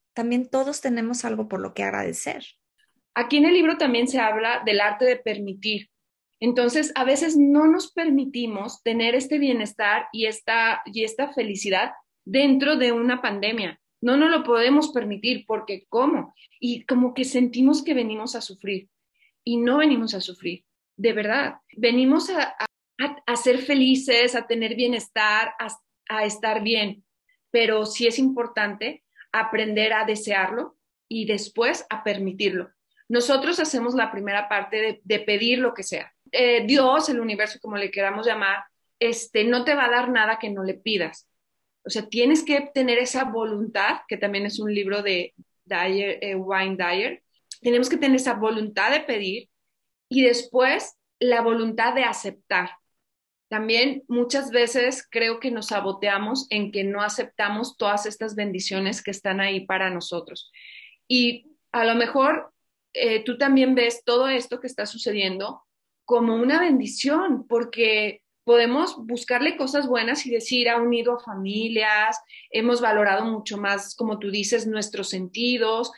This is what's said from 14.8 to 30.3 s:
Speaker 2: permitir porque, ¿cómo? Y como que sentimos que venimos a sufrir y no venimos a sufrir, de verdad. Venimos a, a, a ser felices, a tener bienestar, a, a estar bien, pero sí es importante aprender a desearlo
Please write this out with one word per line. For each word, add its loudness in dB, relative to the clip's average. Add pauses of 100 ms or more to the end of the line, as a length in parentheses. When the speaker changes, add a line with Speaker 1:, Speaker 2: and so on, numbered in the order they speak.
Speaker 2:
permitir -4
porque, -6
¿cómo? 0 (260)
Y -4
como 2
que -2
sentimos 2
que 0
venimos -4
a -10
sufrir -10 (540)
y 0
no 2
venimos 2
a -6
sufrir, -10 (320)
de 2
verdad. -2 (220)
Venimos 4
a, -4 (420)
a, -6
a 0
ser 2
felices, 4
a -4
tener -2
bienestar, 0
a, -8 (400)
a -2
estar -2
bien, -2 (460)
pero 2
sí 0
es 0
importante -2 (280)
aprender 0
a 0
desearlo -2 (320)